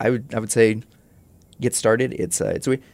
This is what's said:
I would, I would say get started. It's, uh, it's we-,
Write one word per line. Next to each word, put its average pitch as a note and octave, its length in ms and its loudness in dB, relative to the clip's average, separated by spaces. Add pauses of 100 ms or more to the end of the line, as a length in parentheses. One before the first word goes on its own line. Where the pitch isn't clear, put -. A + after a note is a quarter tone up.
I A2+ 100 0
would, B2+ 240 -4
I A2+ 60 2
would A2 100 -6
say A2+ 320 4 (760)
get B2 140 -2
started. A#2+ 400 2
It's, - 260 -4
uh, F#2+ 140 -2
it's - 120 -6
we-, C3 160 0 (120)